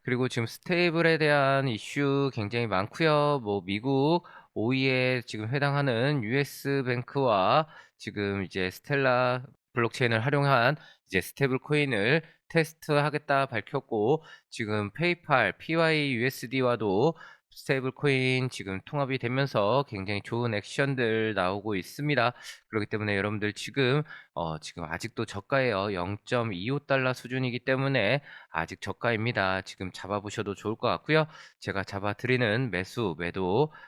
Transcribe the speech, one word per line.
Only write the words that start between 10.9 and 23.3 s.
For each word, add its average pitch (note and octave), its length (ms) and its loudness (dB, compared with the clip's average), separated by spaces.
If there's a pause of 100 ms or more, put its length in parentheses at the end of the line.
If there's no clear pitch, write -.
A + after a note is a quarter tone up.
이제 F#2 140 0
스테이블 C3 380 0
코인을 C#3 640 0 (280)
테스트하겠다 D3 920 0
밝혔고, B2 800 0 (240)
지금 G#2+ 440 -2
페이팔, D3+ 640 2
피와이 D#3+ 560 2
유에스디와도 A#2+ 1000 0 (360)
스테이블 C3 400 -4
코인 C3 580 0
지금 F#2+ 380 -6
통합이 C3+ 320 -2
되면서 B2+ 680 2
굉장히 G2 360 -6
좋은 A#2 320 -2
액션들 A2 800 0
나오고 G2 400 0
있습니다. B2 580 0 (360)
그렇기 G#2+ 180 -2
때문에 G#2 320 -2
여러분들 G#2 340 -2